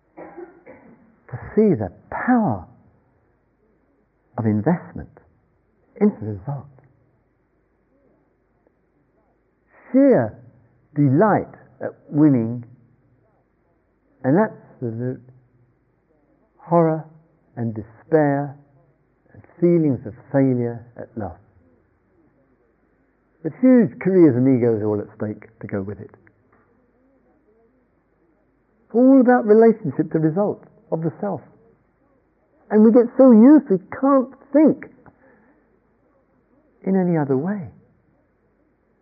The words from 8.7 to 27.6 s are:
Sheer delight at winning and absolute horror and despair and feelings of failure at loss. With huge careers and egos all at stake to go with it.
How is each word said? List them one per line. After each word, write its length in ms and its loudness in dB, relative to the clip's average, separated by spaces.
Sheer 460 2
delight 600 0
at 100 -10
winning 560 0
and 140 0
absolute 840 -8
horror 480 -2
and 180 -8
despair 840 -4
and 80 -20
feelings 460 0
of 80 -16
failure 540 -2
at 200 -18
loss. 200 -12
With 160 -10
huge 400 2
careers 360 4
and 120 0
egos 260 -2
all 180 -4
at 60 -12
stake 320 -12
to 60 -16
go 140 -10
with 180 -14
it. 120 -20